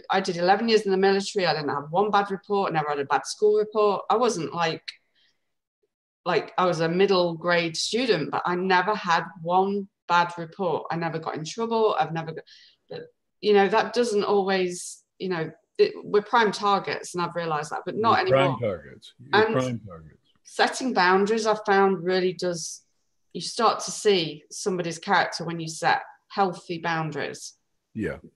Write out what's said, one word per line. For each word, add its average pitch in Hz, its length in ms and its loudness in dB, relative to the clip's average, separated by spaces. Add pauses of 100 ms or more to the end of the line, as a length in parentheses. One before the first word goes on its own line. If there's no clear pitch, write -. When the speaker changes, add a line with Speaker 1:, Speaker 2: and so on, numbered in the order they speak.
Speaker 1:
I 196 120 2
did 190 160 -4
eleven 202 320 2
years 214 140 6
in 196 80 0
the 190 60 4
military. 196 480 2
I 160 80 2
didn't 147 160 -2
have 143 200 -6
one 196 220 2
bad 202 200 2
report, 196 400 -2
never 156 160 0
had 147 120 -2
a 139 60 -2
bad 143 200 0
school 208 320 2
report. 208 520 2
I 196 60 4
wasn't 220 380 0
like, 165 300 -2 (1400)
like, - 320 -2
I 180 80 4
was 170 140 0
a 165 80 2
middle 180 460 4
grade 170 420 0
student, 214 560 0
but - 140 -2
I 180 100 0
never 185 400 2
had 175 300 0 (160)
one 196 480 0 (180)
bad 170 300 2
report. 165 540 -4
I 156 40 -2
never 165 240 -4
got - 160 -6
in 151 80 -8
trouble. 226 560 0
I've 151 140 -2
never 160 180 -6
got, - 140 -14 (440)
but, - 120 -12 (400)
you 208 120 4
know, 196 140 6
that 202 260 0
doesn't 214 300 0
always, 190 800 -2 (140)
you 190 100 -8
know, 160 240 -4 (260)
it, - 240 4
we're 196 200 0
prime 214 320 2
targets, 196 640 -2
and 175 80 -2
I've 165 120 -6
realized 160 360 -4
that, - 140 -8
but 143 120 -6
not 220 300 2
Speaker 2:
You're 131 100 4
Speaker 1:
anymore. 135 200 2
Speaker 2:
prime 117 120 -2
targets. - 500 -12
You're 196 260 4
Speaker 1:
And 226 100 -2
Speaker 2:
prime 127 300 -2
targets. 80 340 -20 (260)
Speaker 1:
setting 247 480 -2
boundaries, 196 520 4
I've 214 200 0
found, 196 360 4
really 185 300 0
does, 180 520 -6 (500)
you - 80 -8
start - 400 0
to - 100 -8
see 170 580 0
somebody's 170 500 -6
character 180 440 0
when 170 160 -6
you 160 80 -8
set 160 340 -2 (300)
healthy 185 460 -4
boundaries. 160 760 -6 (420)
Speaker 2:
Yeah. 92 220 -6 (180)